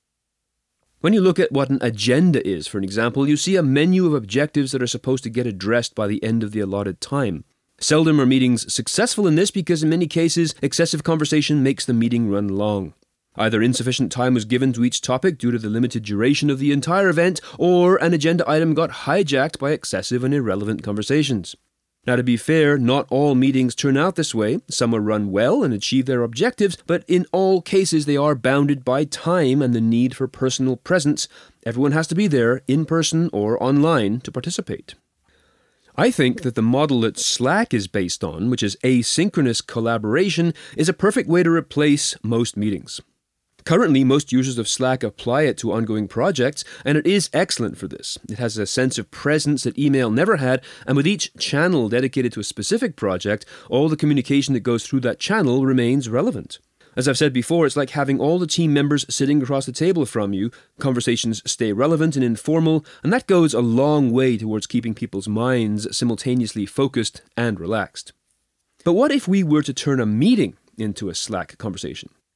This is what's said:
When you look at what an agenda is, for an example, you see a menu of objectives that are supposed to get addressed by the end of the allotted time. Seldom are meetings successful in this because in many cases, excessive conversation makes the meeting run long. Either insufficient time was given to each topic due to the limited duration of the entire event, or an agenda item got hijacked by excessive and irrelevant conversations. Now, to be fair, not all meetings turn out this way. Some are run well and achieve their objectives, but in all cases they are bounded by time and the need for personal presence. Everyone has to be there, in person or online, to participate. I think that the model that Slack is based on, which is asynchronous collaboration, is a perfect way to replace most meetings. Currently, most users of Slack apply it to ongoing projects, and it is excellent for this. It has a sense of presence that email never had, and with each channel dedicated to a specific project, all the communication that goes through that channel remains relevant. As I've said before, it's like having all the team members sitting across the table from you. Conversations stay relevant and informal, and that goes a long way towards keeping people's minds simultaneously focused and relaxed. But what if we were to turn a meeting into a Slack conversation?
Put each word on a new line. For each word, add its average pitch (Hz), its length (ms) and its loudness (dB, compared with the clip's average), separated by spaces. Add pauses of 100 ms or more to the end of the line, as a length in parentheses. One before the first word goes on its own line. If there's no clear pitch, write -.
(1000)
When 175 140 2
you 214 80 4
look 185 180 4
at 180 120 2
what 139 200 0
an 139 100 0
agenda 123 680 2
is, 87 200 -4
for - 100 -8
an 98 60 -2
example, 113 440 -2
you 147 100 2
see 185 180 0
a 180 80 2
menu 160 420 2
of 156 80 2
objectives 131 580 0
that 127 120 -2
are 120 40 0
supposed 127 360 -4
to 113 80 -8
get 120 160 -2
addressed 110 480 -2
by 107 100 -2
the 104 180 -4
end 113 200 0
of 104 80 -6
the 107 80 -4
allotted 98 420 -4
time. 120 420 -4 (360)
Seldom 156 420 4
are 127 60 4
meetings 127 440 2
successful 208 540 -2
in 165 80 4
this 180 160 2
because 175 320 -2
in 156 80 2
many 170 160 2
cases, 165 560 0
excessive 156 420 0
conversation 151 600 2
makes 135 200 0
the 131 100 -2
meeting 117 360 2
run 101 180 -2
long. 98 460 -2 (420)
Either 110 240 0
insufficient 123 520 0
time 127 240 0
was 110 100 0
given 123 260 0
to 117 120 -2
each 123 180 -2
topic 131 380 -2
due 120 100 -2
to 120 80 0
the 110 120 -6
limited 117 340 -2
duration 123 480 0
of 135 80 -2
the 143 120 0
entire 170 380 0
event, 170 320 0 (160)
or 180 400 4
an 170 160 0
agenda 165 340 0
item 156 280 2
got 160 160 0
hijacked 139 640 0
by 139 140 -2
excessive 123 520 -4
and 131 80 0
irrelevant 104 520 -2
conversations. 107 720 -2 (500)
Now, 123 100 0
to 123 80 2
be 123 140 2
fair, 151 400 2
not 127 320 0
all 143 240 2
meetings 131 400 2
turn 139 240 0
out 175 180 0
this - 200 -4
way. 110 240 0 (100)
Some 117 240 0
are 113 60 0
run 104 320 0
well 131 320 2
and 139 100 0
achieve 127 320 -2
their 123 160 0
objectives, 175 640 -2
but 170 220 -2
in 180 240 2
all 190 320 2
cases 170 420 0
they 143 120 0
are 147 180 2
bounded 139 500 0
by 135 200 2
time 147 560 0
and 123 120 2
the 113 80 2
need 117 340 2
for 131 120 -4
personal 127 500 -2
presence. 151 500 0 (380)
Everyone 127 280 0
has 160 140 0
to 165 80 -4
be 208 120 2
there, 127 400 2
in 151 180 0
person 165 480 0
or 104 280 -2
online, 135 600 2
to - 100 -12
participate. - 600 -8 (1040)
I 196 140 2
think 131 320 2
that 123 140 -4
the 113 80 0
model 131 380 2
that 113 180 0
Slack 175 520 0
is 107 140 0
based 92 380 -4
on, 87 260 -4
which 123 140 -2
is 101 140 -4
asynchronous 127 840 0
collaboration, 131 920 0 (220)
is 156 140 0
a 180 40 0
perfect 196 360 0
way 175 140 4
to 170 80 2
replace 147 720 0
most 117 340 -2
meetings. 101 440 -6 (640)
Currently, 139 400 4
most 135 260 2
users 131 260 0
of 113 120 -4
Slack 127 340 -2
apply 120 400 -2
it 127 160 0
to 110 140 -4
ongoing 107 340 -2
projects, 135 560 -2 (220)
and 147 120 2
it 151 80 0
is 190 260 2
excellent 127 460 -2
for 98 100 -10
this. - 300 -12 (100)
It 107 120 -10
has 113 180 -4
a 104 80 -4
sense 127 320 -2
of 110 140 -8
presence 147 520 -2
that - 140 -4
email 139 320 2
never 170 280 2
had, 131 240 0 (260)
and 131 80 2
with 139 100 2
each 190 320 -2
channel 147 520 0
dedicated 127 440 0
to - 60 -10
a 101 60 -8
specific 214 500 -4
project, 101 500 -2 (240)
all 139 200 2
the 156 80 0
communication 139 560 2
that 120 80 0
goes 117 240 0
through 135 160 -2
that 120 180 -2
channel 139 460 2
remains 127 440 2
relevant. 131 480 -4 (360)
As 127 140 -2
I've 165 120 2
said 151 120 2
before, 151 340 0
it's 135 120 -2
like 143 140 -2
having 139 280 0
all 156 180 2
the 180 100 -2
team 160 260 0
members 143 400 0
sitting 143 280 2
across 135 240 -2
the 131 60 -8
table 160 340 0
from 101 280 -4
you. 101 180 -2 (260)
Conversations 120 720 -2
stay 113 220 -2
relevant 147 460 0
and 131 80 2
informal, 156 580 0 (180)
and 160 120 0
that 254 140 -2
goes 175 260 4
a 117 80 0
long 131 500 2
way 127 260 2
towards 107 300 -4
keeping 117 260 -2
people's 98 360 -8
minds 110 680 -2
simultaneously 120 680 -2
focused - 560 -4 (160)
and 113 240 -2
relaxed. 98 500 -6 (720)
But 170 100 2
what 262 180 4
if 277 140 0
we 196 160 2
were 151 200 2
to 139 120 -4
turn 135 280 0
a 117 40 0
meeting 127 520 2 (200)
into 107 300 -6
a 85 80 -6
Slack - 440 -8
conversation? - 500 -10 (260)